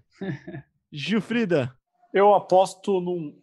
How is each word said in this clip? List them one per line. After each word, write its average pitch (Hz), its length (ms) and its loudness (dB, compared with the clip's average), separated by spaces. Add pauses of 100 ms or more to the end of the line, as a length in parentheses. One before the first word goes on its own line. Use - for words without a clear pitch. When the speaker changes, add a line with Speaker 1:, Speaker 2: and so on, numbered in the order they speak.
(200)
Speaker 1:
<laughs> - 720 -14
Speaker 2:
Gilfrida. 170 840 -2 (400)
Speaker 3:
Eu 202 200 6
aposto 185 680 0
num 175 420 -8